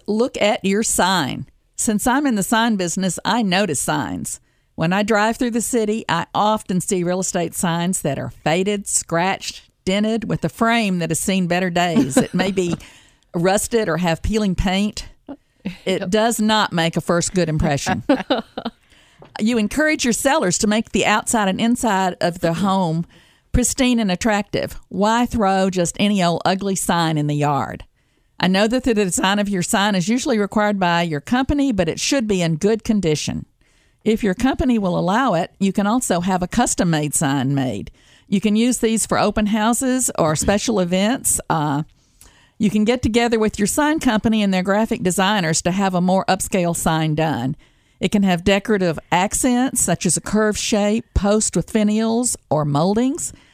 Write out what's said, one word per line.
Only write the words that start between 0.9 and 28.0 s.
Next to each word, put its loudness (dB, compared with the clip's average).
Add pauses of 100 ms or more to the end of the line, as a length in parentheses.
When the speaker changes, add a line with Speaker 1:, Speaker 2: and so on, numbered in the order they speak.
Speaker 1:
Since -2
I'm 2
in 0
the 0
sign 2
business, -2
I 0
notice 0
signs. -4 (380)
When 0
I 2
drive 2
through -2
the 0
city, -2
I 0
often 0
see -2
real -2
estate -4
signs -2
that -2
are -8
faded, -2
scratched, -4 (140)
dented, 0
with -2
a 0
frame 0
that -2
has -2
seen 0
better 0
days. 2
It 0
may 0
be -2 (300)
<laughs> -18
rusted 0
or 0
have 0
peeling 0
paint. -2 (800)
It -2
Speaker 2:
Yep. -6
Speaker 1:
does 2
not 2
make 0
a -2
first -2
good 0
impression. -2
<laughs> 4 (1300)
You 0
encourage 0
your 2
sellers 0
to 0
make 0
the 2
outside 0
and -2
inside 0
of -2
the 0
home 0 (460)
pristine 2
and 0
attractive. -2 (100)
Why 2
throw 2
just -2
any 2
old 2
ugly 0
sign 0
in 0
the 0
yard? -2 (540)